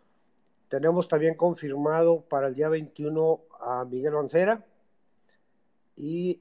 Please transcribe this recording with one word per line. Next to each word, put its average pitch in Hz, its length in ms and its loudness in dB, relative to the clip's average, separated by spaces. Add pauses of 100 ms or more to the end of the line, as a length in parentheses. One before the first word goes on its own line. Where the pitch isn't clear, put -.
(680)
Tenemos 165 400 0
también 160 260 2
confirmado 160 880 2
para 139 260 -2
el 131 80 -4
día 151 140 0
veintiuno 156 720 -2 (180)
a 123 260 -4
Miguel 127 280 -4
Mancera, 170 500 0 (1400)
Y 170 420 -4